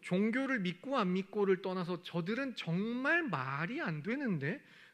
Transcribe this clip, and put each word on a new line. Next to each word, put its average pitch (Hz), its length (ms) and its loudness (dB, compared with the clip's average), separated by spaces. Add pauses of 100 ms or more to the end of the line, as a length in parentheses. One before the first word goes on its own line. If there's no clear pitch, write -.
종교를 233 600 2
믿고 185 360 -2
안 185 160 4
믿고를 190 480 2
떠나서 180 420 -2
저들은 220 540 -2
정말 240 680 0
말이 160 580 -2
안 156 200 -4
되는데 208 640 -2 (300)